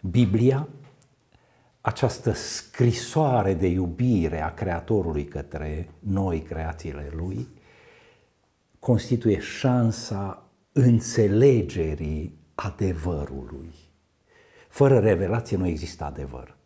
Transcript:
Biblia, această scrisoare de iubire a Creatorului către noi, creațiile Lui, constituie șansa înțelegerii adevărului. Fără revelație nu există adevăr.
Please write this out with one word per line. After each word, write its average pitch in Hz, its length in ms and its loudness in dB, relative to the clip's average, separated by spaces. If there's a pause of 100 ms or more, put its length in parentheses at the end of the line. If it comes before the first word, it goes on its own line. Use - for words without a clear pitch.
Biblia, 120 680 2 (1120)
această - 520 -2
scrisoare 120 1200 0
de 87 120 0
iubire 87 720 0
a 80 140 -6
Creatorului 85 720 -2
către 76 640 -8 (100)
noi, 95 440 -2
creațiile 78 760 -8
Lui, 92 320 -6 (1300)
constituie 117 600 2
șansa 110 1040 -2 (300)
înțelegerii 104 1700 2 (160)
adevărului. 78 1200 -6 (960)
Fără 135 280 6
revelație 98 580 2
nu 92 100 0
există 78 380 -6
adevăr. 67 600 -12